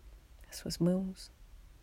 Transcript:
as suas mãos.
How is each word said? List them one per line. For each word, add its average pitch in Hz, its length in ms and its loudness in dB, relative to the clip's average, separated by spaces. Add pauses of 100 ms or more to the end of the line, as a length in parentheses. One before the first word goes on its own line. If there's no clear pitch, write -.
(480)
as - 60 -14
suas - 240 -4
mãos. 185 540 4 (500)